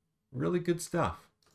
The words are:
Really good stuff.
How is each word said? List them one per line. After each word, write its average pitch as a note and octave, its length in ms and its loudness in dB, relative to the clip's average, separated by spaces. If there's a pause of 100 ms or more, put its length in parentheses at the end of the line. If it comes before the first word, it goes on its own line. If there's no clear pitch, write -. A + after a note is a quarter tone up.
(320)
Really E3 260 0
good E3+ 240 0
stuff. B2+ 460 -2 (260)